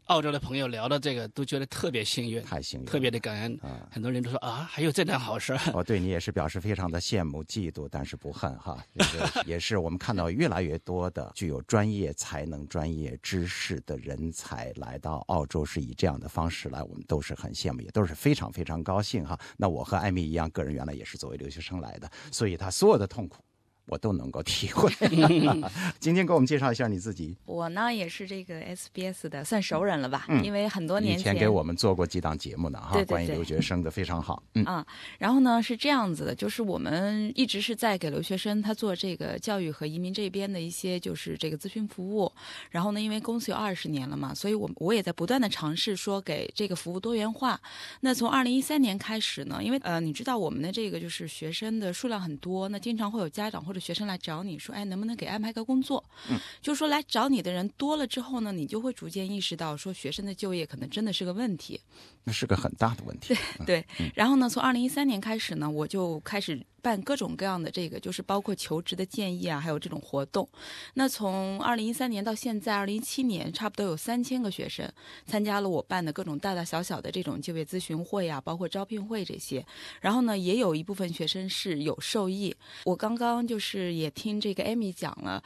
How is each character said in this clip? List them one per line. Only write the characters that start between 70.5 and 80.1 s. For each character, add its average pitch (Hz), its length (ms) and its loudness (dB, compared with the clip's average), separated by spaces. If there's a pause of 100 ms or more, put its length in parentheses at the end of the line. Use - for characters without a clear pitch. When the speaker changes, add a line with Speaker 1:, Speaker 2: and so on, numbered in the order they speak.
Speaker 3:
那 269 140 4
从 190 540 -2
二 240 160 2
零 220 100 0
一 233 60 0
三 254 160 -2
年 202 120 -2
到 220 140 0
现 220 240 -2
在， 208 160 0
二 202 100 2
零 208 120 0
一 - 20 -2
七 262 240 -2
年， 180 300 0
差 320 160 -2
不 - 80 -6
多 208 80 0
有 165 100 0
三 240 260 0
千 254 200 0
个 202 100 0
学 - 160 -6
生 - 240 -6 (340)
参 208 180 0
加 202 180 2
了 196 80 2
我 160 120 2
办 185 220 0
的 156 80 0
各 190 100 -4
种 156 160 -4
大 196 160 0
大 170 120 -2
小 165 180 -2
小 165 160 -4
的 - 100 -8
这 185 140 -2
种 143 180 -4
就 165 140 -6
业 160 80 -2
咨 180 160 -4
询 165 240 -4
会 185 240 0
啊， 143 140 -4
包 165 160 -4
括 175 100 -2
招 196 160 -4
聘 202 200 -6
会 214 200 -4
这 - 140 -8
些。 - 280 -6 (360)
然 196 120 4